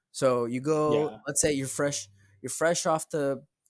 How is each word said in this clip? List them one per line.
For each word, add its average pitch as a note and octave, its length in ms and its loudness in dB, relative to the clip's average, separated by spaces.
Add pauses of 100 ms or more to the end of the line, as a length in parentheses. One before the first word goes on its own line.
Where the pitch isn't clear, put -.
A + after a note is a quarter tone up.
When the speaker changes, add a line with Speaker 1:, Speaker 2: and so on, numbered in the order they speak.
(100)
Speaker 1:
So B2 340 2
you B2 160 -4
go, D3+ 320 0
Speaker 2:
Yeah. D3+ 340 0
Speaker 1:
let's C#3+ 140 0
say D3+ 120 2
you're C3+ 160 -2
fresh, C#3+ 400 -2 (340)
you're B2+ 80 -8
fresh E3+ 340 0
off D#3+ 240 0
the C#3 380 -2 (240)